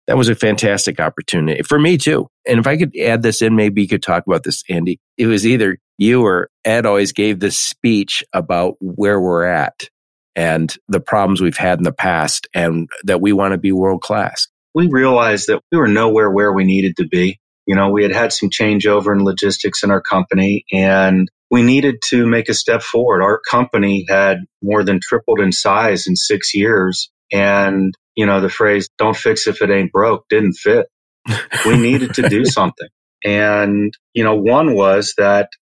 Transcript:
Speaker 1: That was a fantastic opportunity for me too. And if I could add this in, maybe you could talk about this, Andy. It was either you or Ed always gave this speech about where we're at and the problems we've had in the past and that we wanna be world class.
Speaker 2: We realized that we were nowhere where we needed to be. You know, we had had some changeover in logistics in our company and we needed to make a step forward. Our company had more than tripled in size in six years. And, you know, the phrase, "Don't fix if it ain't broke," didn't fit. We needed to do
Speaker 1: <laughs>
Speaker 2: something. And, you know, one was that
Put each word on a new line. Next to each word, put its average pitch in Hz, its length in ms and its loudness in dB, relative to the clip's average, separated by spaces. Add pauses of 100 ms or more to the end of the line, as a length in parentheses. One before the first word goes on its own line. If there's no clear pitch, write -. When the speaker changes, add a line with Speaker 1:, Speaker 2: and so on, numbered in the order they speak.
Speaker 1:
That 127 100 2
was 123 100 2
a 117 80 2
fantastic 101 640 -2
opportunity 80 640 -4
for 147 180 0
me 160 180 2
too. 147 300 -2 (200)
And 117 120 2
if 117 80 0
I 147 100 0
could 160 200 -2
add 117 240 -2
this 113 200 -2
in, 113 140 2
maybe 104 280 2
you 95 40 -2
could 98 140 -2
talk 87 240 -2
about 90 180 0
this, - 260 -8
Andy. 87 300 -4 (180)
It 117 100 0
was 107 180 0
either 113 320 0 (220)
you 120 240 2
or 90 260 0 (160)
Ed 113 220 0
always 101 260 0
gave 104 260 -2
this 98 180 -2
speech - 640 -2 (100)
about 87 480 -2
where 98 400 -2
we're 87 240 0
at 85 420 -4 (480)
and 82 400 -2 (140)
the 95 100 0
problems 98 400 0
we've 85 160 0
had 90 220 -2
in 85 60 -4
the 82 100 -2
past 80 600 -4
and 82 360 -2 (140)
that 92 180 -2
we 101 100 2
wanna 98 280 0
be 95 120 0
world 92 300 0
class. - 460 -4 (260)
Speaker 2:
We 170 140 2
realized 123 600 2
that 101 140 0 (100)
we 170 60 2
were 143 100 2
nowhere 110 440 2
where 101 200 2
we 95 120 2
needed 95 340 0
to 85 100 -2
be. 92 320 -2 (280)
You 98 80 0
know, 98 140 2
we 104 120 0
had 101 100 2
had 117 220 -2
some 101 160 -2
changeover 104 640 0
in 98 80 2
logistics 98 600 -2
in 101 80 0
our 98 100 0
company 95 720 -2
and 95 560 2 (200)
we 120 120 2
needed 131 360 2 (120)
to 120 160 2
make 117 240 0
a 113 60 0
step - 260 0
forward. 113 400 0
Our 104 260 2
company 101 640 0
had 98 300 2 (240)
more 104 200 0
than 95 160 0
tripled - 400 -2
in 95 120 2
size 101 560 0
in 90 80 0
six 95 400 -2
years. 98 560 0 (200)
And, 101 640 0 (220)
you 110 100 0
know, 98 160 2
the 95 80 0
phrase, 104 480 0
"Don't 110 180 0
fix 110 300 -2
if 104 160 -2
it 101 80 2
ain't 98 220 0
broke," 104 380 0
didn't 104 240 2
fit. 107 340 0 (760)
We 113 140 4
needed 123 380 0
to - 120 0
do 113 180 2
Speaker 1:
<laughs> - 0 -
Speaker 2:
something. 107 420 -2 (360)
And, 104 720 0 (220)
you 117 80 0
know, 110 120 2
one 123 380 2
was 98 440 2
that 101 320 2 (260)